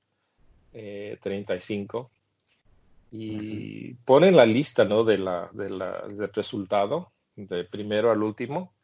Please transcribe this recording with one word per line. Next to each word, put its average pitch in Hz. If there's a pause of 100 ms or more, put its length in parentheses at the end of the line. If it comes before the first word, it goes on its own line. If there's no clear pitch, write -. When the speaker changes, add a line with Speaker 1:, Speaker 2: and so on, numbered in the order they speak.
(720)
Speaker 1:
eh, 104
treinta 98
y 90
cinco, 110 (1000)
y 110
Speaker 2:
Ujú. 107
Speaker 1:
ponen 170
la 127
lista, 117
¿no? 107
de 107
la, 90
de 101
la, 92
del 101
resultado, 107 (220)
de 92
primero 107
al 107
último, 120 (100)